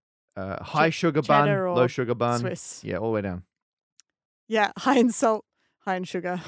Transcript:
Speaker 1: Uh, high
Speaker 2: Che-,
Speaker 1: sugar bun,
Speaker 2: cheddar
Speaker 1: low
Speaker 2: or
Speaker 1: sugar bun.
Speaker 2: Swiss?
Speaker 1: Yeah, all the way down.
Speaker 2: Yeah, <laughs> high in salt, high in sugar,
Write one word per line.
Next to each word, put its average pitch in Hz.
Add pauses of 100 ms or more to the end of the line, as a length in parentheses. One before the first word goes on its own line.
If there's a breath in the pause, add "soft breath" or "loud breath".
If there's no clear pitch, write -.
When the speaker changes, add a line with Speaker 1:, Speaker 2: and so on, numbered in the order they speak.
(360)
Speaker 1:
Uh, 95
high 156
Speaker 2:
Che-, -
Speaker 1:
sugar 143
bun, 143
Speaker 2:
cheddar 180
Speaker 1:
low 127
Speaker 2:
or 120
Speaker 1:
sugar 123
bun. 120
Speaker 2:
Swiss? -
Speaker 1:
Yeah, 104
all 110
the 110
way 104
down. 90 (1040)
Speaker 2:
Yeah, 214
<laughs> -
high 262
in 240
salt, 220 (360)
high 190
in 185
sugar, 180